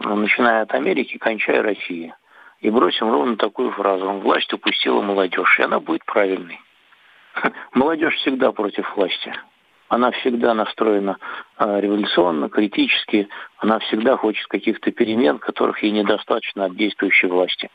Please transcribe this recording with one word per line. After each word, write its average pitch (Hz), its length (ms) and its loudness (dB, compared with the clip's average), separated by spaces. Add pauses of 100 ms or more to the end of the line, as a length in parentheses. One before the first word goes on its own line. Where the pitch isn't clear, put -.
э, - 60 -4
начиная 110 540 2
от 107 120 -6
Америки, 135 440 0
кончая 113 440 0
Россией, 87 520 -4 (480)
и 110 80 0
бросим 113 420 4
ровно 131 240 2
такую 110 360 -2
фразу: 98 400 0
«Власть 101 420 0
упустила 131 480 0
молодёжь», 98 580 2
и 127 40 2
она 113 160 0
будет - 260 -4
правильной. 95 540 -2 (760)
<laughs> - 400 -6
Молодёжь 151 440 2
всегда 127 340 0
против 101 340 -4 (100)
власти. - 380 -2 (540)
Она 120 240 2
всегда 120 420 0
настроена, 104 640 0 (400)
э, 101 240 0
революционно, 139 680 2
критически. 104 800 0 (300)
Она 107 220 0
всегда 117 380 0
хочет - 300 -2
каких-то 107 440 -2
перемен, 120 480 2
которых 117 420 -2
ей 107 100 2
недостаточно 104 760 0
от 92 100 -4
действующей 98 520 0
власти. 90 480 0